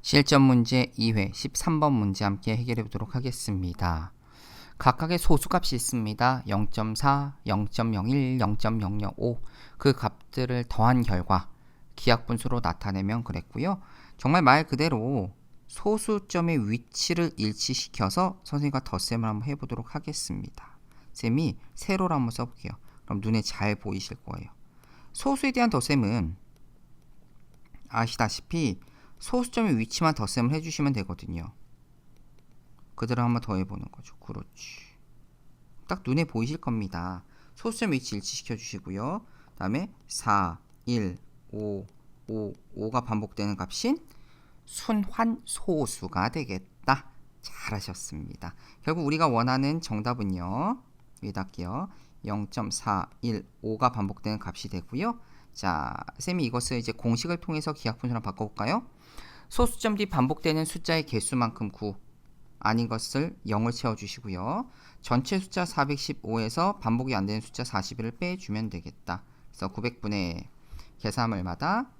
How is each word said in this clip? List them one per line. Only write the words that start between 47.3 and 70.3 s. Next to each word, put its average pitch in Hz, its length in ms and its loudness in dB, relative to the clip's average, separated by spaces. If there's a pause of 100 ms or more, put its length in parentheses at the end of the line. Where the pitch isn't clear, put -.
잘하셨습니다. - 1120 -8 (280)
결국 160 220 0
우리가 156 220 4
원하는 131 540 4
정답은요. 110 1000 -2 (420)
여기다 98 180 -6
할게요. 98 480 -6 (340)
영점사, 104 880 -4 (120)
일, 117 240 -4 (160)
오가 110 300 0
반복되는 107 500 -2
값이 - 280 -10
되고요. 165 500 -4 (320)
자, 78 420 -2 (260)
쌤이 180 260 -2
이것을 120 320 -2
이제 113 160 -4
공식을 120 440 0
통해서 156 360 -4
기하분수랑 - 480 -4
바꿔볼까요? 107 640 -2 (640)
소수점 226 460 2
뒤 202 100 0
반복되는 156 580 2
숫자의 160 440 0
개수만큼 113 640 -2
구, 101 240 -6 (640)
아닌 113 280 2
것을 135 480 -4 (120)
영을 110 240 2
채워주시고요. 113 960 -4 (320)
전체 131 380 0
숫자 185 260 -2
사백십오에서 139 1120 -2
반복이 120 380 0
안 98 100 2
되는 107 160 -2
숫자 - 220 -8
사십일을 113 560 -4
빼주면 113 500 -4
되겠다. - 540 -10 (260)
그래서 95 200 -6
구백 120 320 -6
분의 92 460 -4 (520)